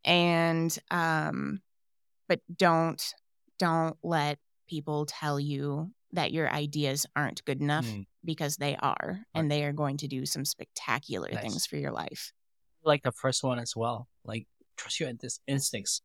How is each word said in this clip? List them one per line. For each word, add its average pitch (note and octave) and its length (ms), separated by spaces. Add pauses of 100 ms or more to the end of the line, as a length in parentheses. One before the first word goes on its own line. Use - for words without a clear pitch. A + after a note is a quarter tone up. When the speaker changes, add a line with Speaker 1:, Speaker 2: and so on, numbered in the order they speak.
Speaker 1:
And, E3 720 (140)
um, E3 680 (680)
but F3 100 (160)
don't, E3 480 (560)
don't E3 440
let D3 340 (300)
people D3+ 380
tell D3 340
you C#3+ 520 (220)
that E3+ 180
your D#3 180
ideas D3 560 (120)
aren't D3 280
good C#3 160
enough, D3 240
Speaker 2:
Mm. G#2 200 (180)
Speaker 1:
because D3+ 340
they C#3+ 200
are, - 240
Speaker 2:
Right. F#3 160 (180)
Speaker 1:
and D#3 160
they D3 140
are D3 80
going C#3+ 240
to D3 100
do C3 180
some - 200
spectacular - 840
Speaker 2:
Nice. A2 120
Speaker 1:
things - 240
for - 100
your C#3 160
life. - 400 (520)
Speaker 2:
Like D3 200
the B2 80
first - 320
one B2+ 160
as A#2 160
well, A#2 320 (160)
like, A2 240 (300)
trust - 240
your C#3 80
in-, A#2+ 100 (280)
instincts. C3+ 580